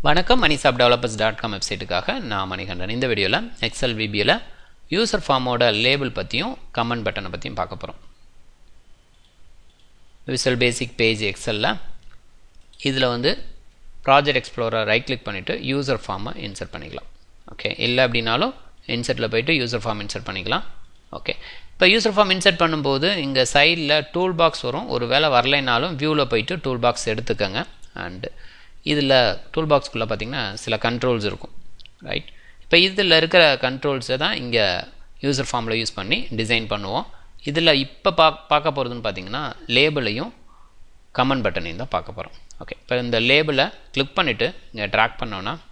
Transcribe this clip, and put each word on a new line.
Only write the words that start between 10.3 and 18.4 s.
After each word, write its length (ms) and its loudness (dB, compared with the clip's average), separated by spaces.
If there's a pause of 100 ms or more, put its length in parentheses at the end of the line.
Visual 320 2
Basic 280 0 (100)
Page 300 2
Excel-ல 400 -2 (1160)
இதுல 260 2
வந்து 160 0 (760)
ப்ராஜெக்ட் 360 4
எக்ஸ்ப்ளோரர் 500 -4
ரைட் 180 2
கிளிக் 180 -6
பண்ணிட்டு 280 -6 (160)
யூசர் 340 0
ஃபார்மை 280 -6 (140)
இன்சர்ட் 280 -10
பண்ணிக்கலாம். 340 -12 (460)
ஓகே, 160 -4 (160)
இல்ல 200 4
அப்படின்னாலும் 480 0 (420)